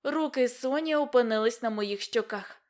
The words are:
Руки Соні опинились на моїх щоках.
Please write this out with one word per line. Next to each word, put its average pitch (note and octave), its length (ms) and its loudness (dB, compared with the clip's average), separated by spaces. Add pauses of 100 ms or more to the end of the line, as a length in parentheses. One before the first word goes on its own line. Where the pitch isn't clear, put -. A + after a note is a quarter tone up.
Руки C#4 440 2
Соні D4+ 480 0
опинились A#3+ 640 2
на A#3 80 0
моїх G#3 300 -4
щоках. G#3+ 680 -6